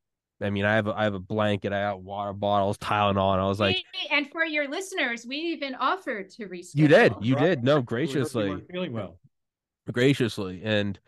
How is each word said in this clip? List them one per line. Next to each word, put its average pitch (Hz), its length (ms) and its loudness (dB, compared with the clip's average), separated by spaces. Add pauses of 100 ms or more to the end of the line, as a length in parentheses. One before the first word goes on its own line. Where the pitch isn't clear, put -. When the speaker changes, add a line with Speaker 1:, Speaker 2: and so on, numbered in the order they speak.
(420)
Speaker 1:
I 101 80 -2
mean, 101 160 0
I 107 100 4
have 107 120 2
a, 104 80 0
I 107 100 -2
have 104 100 0
a 95 40 -8
blanket, 104 540 -2
I 101 80 -2
got 101 200 -4
water 101 320 -8
bottles, 101 440 2
Tylenol, 98 560 2
and 95 80 2
I 95 60 2
was 98 120 0
like 101 180 2
Speaker 2:
We, 359 380 -8
and 285 160 -2
for 330 140 -4
your 302 240 -2
listeners, 285 560 -6
we 262 120 -8
even 285 380 -6
offered 262 560 -4
to 214 160 -14
reschedule. 180 280 -14
Speaker 1:
You 151 120 6
did, 165 340 8
you 123 140 2
Speaker 3:
Right. 127 100 2
Speaker 1:
did. 160 180 2
No, 139 120 4
Speaker 3:
We - 0 -
heard 147 40 4
you 120 60 -2
Speaker 1:
graciously. 120 640 -2
Speaker 3:
weren't 92 220 -6
feeling 180 220 -6
well. 95 260 -8 (720)
Speaker 1:
Graciously. 107 720 0
And, 104 440 0